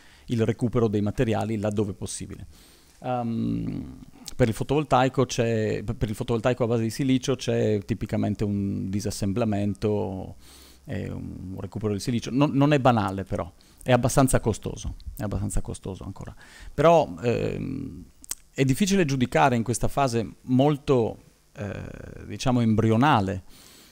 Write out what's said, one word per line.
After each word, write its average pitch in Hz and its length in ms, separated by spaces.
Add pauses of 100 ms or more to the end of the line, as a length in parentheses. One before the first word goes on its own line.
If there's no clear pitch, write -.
(280)
il 113 160
recupero 113 440
dei 104 140
materiali 107 580
laddove 104 340
possibile. - 540 (540)
Ehm, 117 1000 (340)
per 127 140
il 110 60
fotovoltaico 135 720
c'è, 110 580
per 110 240
il 107 80
fotovoltaico 120 480
a 113 40
base 113 160
di 113 60
silicio 131 460
c'è 113 480
tipicamente 107 640
un 98 440
disassemblamento, 101 1500 (480)
eh, 95 240
un 92 500
recupero 101 320
del 98 80
silicio. 117 320
Non, 143 200
non 139 200
è 147 80
banale 101 460
però, 90 260 (300)
è 127 100
abbastanza 127 480
costoso, - 560 (220)
è 110 60
abbastanza 101 360
costoso 92 460
ancora. - 280 (400)
Però, 151 480
ehm, 98 840 (480)
è 131 100
difficile 185 400
giudicare 135 540
in 113 60
questa 120 260
fase 117 540
molto, 131 760 (380)
eh, - 680
diciamo, 123 360
embrionale 110 840 (480)